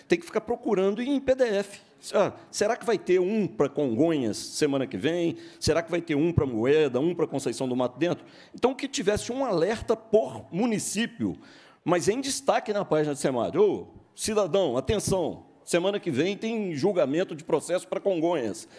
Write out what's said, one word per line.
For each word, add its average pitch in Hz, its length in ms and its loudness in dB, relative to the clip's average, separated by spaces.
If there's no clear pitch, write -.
Tem 175 120 2
que - 80 -12
ficar 175 160 -4
procurando 208 580 0
em 262 180 0
P 262 160 2
D 262 100 4
F. 202 360 -2
Ah, 175 200 2
será 220 260 0
que - 80 -14
vai 214 140 2
ter 180 200 2
um 190 280 2
para 143 200 0
Congonhas 135 680 2
semana 139 500 -2
que 98 120 -8
vem? 165 400 0
Será 156 240 0
que 165 80 -10
vai 170 120 -2
ter 160 120 -2
um 160 160 2
para 170 140 2
Moeda, 131 560 2
um 170 140 0
para 170 120 -2
Conceição 135 400 -4
do 123 80 -2
Mato 123 240 -2
Dentro? 165 280 -2
Então, 262 200 0
que 277 120 -10
tivesse 208 460 -2
um 262 100 -2
alerta 220 540 0
por 226 560 0
município, 202 840 -2
mas 170 260 2
em 240 120 0
destaque 233 540 0
na 202 100 -2
página 151 300 0
do 135 40 -10
semad. 120 380 0
Ô, 170 320 2
cidadão, 190 640 0
atenção, 180 680 -2
semana 190 340 0
que 185 100 -4
vem 165 280 0
tem 220 360 -4
julgamento 165 600 0
de 143 80 -12
processo 165 460 -2
para 190 100 -4
Congonhas. 160 680 0